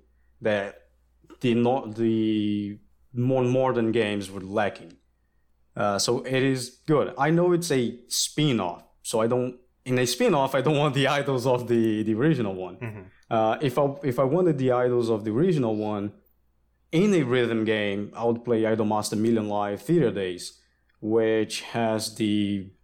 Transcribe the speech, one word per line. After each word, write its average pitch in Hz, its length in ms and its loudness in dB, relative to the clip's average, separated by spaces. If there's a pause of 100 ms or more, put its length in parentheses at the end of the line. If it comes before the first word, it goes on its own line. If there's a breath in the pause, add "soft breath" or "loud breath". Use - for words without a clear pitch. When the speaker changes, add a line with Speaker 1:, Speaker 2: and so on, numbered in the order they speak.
(400)
Speaker 1:
that 104 280 -2 (760)
the 120 120 2
no-, 120 320 2
the 107 920 -2 (340)
more 127 300 0
modern 123 480 2
games 104 400 -2
were 98 80 -10
lacking. 95 540 -6 (800)
Uh, 104 220 0
so 123 260 0
it 131 180 0
is 131 440 -2
good. 143 300 2
I 147 140 0
know 175 220 2
it's 170 180 -2
a 123 260 0 (120)
spin-off, 110 760 -2 (200)
so 113 180 -2
I 113 80 2
don't, 123 280 -2 (280)
in 127 160 0
a 127 60 2
spin-off, 147 500 2
I 131 60 2
don't 151 140 2
want 143 180 0
the 131 120 2
idols 143 400 0
of 117 220 0
the, 113 340 2
the 107 120 0
original 120 400 0
one. 92 220 -10
Speaker 2:
Mm-hmm. 107 240 -12 (300 soft breath)
Speaker 1:
Uh, 110 320 2
if 139 160 0
I, 143 80 4 (160)
if 127 160 -2
I 139 60 2
wanted 160 340 2
the 127 140 2
idols 123 360 2
of 107 160 0
the 110 60 -2
original 131 460 2
one 104 360 -4 (800)
in 196 240 4
a 160 80 4
rhythm 117 420 0
game, 104 520 0
I 110 80 -4
would 117 200 0
play 110 180 0
Idolmaster 107 540 0
Million 107 320 2
Live 101 320 -4
Theater 156 300 2
Days, 92 480 -6 (420 soft breath)
which 110 600 0
has 110 540 -2
the 104 540 -2 (140)